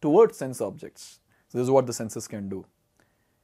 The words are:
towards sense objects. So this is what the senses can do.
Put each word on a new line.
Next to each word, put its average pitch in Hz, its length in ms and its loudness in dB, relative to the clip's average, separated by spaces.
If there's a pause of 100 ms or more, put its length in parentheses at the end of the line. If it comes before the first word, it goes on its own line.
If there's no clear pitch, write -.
towards 208 360 4
sense 131 240 -8
objects. - 580 -10 (280)
So 120 100 -8
this 123 80 0
is 131 60 2
what 135 160 6
the 117 60 -6
senses 113 340 -8
can 101 200 -10
do. 95 180 -10 (800)